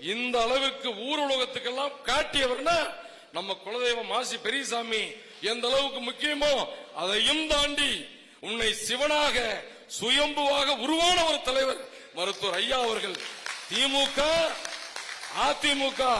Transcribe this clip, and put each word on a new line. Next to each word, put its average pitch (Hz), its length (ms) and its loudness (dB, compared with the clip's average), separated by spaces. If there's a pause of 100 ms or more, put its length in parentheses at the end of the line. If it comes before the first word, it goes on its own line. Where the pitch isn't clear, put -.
(120)
இந்த 240 300 -2
அளவிற்கு 254 480 0 (180)
ஊர் 302 160 0
உலகத்துக்கெல்லாம் 254 680 -2 (140)
காட்டியவர்னா 277 680 2 (580)
நம்ம 190 260 -4
குலதெய்வம் 233 520 0
மாசி 240 240 0
பெரியசாமி 226 680 -2 (480)
எந்த 240 180 -2
அளவுக்கு 269 320 2
முக்கியமோ 285 520 0 (480)
அதையும் 226 460 2
தாண்டி 285 440 2 (560)
உன்னை 220 220 0 (160)
சிவனாக 285 520 2 (600)
சுயம்புவாக 277 840 2
உருவான 330 340 4 (120)
ஒரு 302 180 0
தலைவர் 262 340 0 (340)
மருத்துவர் 185 440 -2
ஐயா 247 260 0
அவர்கள். 202 300 -2 (540)
தி 214 180 2
மு 277 160 4 (120)
க, 262 40 0 (1300)
அ - 20 4 (140)
தி 294 180 4
மு 269 180 2
க 262 60 2 (160)